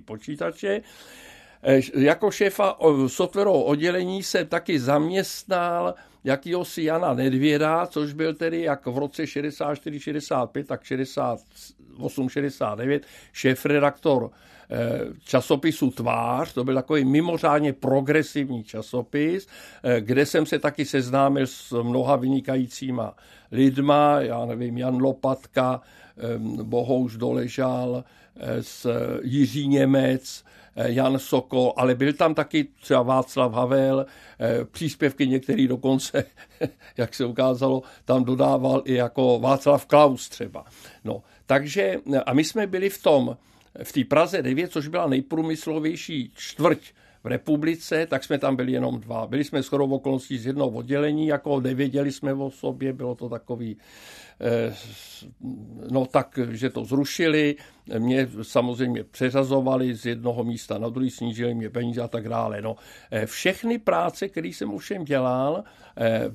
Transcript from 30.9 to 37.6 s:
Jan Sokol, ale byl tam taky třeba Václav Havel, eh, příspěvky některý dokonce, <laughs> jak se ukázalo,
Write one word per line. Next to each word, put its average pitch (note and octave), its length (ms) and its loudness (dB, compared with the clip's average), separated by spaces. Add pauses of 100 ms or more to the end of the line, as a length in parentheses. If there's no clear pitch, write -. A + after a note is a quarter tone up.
Jan C3 260 2
Sokol, B2+ 580 0
ale B2+ 180 4
byl C#3 180 2
tam D#3+ 220 2
taky D3+ 340 0 (120)
třeba B2+ 220 4
Václav B2+ 500 2
Havel, C3+ 540 2 (340)
eh, A#2+ 240 0
příspěvky C#3+ 640 -2
některý C3 420 2
dokonce, C3 560 0 (360)
<laughs> - 360 -8
jak A#2 180 -4
se C3 100 -2
ukázalo, C3 580 0 (220)